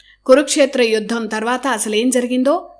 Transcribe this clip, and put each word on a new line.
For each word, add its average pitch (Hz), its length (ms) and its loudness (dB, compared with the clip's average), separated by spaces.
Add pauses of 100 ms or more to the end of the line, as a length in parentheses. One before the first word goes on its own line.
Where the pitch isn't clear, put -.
(260)
కురుక్షేత్ర 277 560 2
యుద్ధం 220 440 -2
తర్వాత 220 400 -4
అసలేం 226 440 -2
జరిగిందో 254 680 0